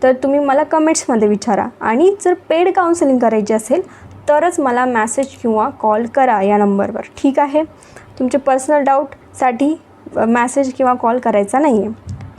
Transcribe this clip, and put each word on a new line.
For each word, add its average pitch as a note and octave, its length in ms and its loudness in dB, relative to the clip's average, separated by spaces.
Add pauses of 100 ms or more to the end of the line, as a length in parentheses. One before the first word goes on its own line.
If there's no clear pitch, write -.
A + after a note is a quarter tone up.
तर C4 100 4 (100)
तुम्ही C#4+ 160 2
मला C#4+ 240 2
कमेंट्समध्ये D#4 640 0
विचारा G#3 400 -2 (140)
आणि D4 400 2
जर F4+ 120 2 (160)
पेड F4 240 2
काउन्सिलिंग E4+ 460 2
करायची A3+ 340 0
असेल B3+ 280 -2 (480)
तरच E4+ 300 2
मला B3+ 260 0
मेसेज B3 560 -2
किंवा A3 280 0 (100)
कॉल A3 260 0 (100)
करा B3 260 2
या G#3 160 2
नंबरवर. G3+ 440 0 (160)
ठीक C#4 220 0
आहे, C#4+ 240 0 (560)
तुमचे B3+ 180 0
पर्सनल C4+ 460 0
डाऊटसाठी C#4 920 -2 (420)
मेसेज B3 560 0
किंवा B3+ 200 0
कॉल B3 260 -2
करायचा G#3 400 0
नाही C4 220 2
आहे. - 300 -8 (280)